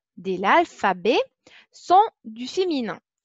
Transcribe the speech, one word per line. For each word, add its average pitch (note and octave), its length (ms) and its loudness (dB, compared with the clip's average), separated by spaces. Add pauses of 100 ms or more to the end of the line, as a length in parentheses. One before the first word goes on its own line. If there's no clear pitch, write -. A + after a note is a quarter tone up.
(160)
de F#3 240 -8
l'alphabet G#3+ 800 0 (520)
sont F#4 300 4 (220)
du A3 220 -12
féminin, C#4 540 -4 (240)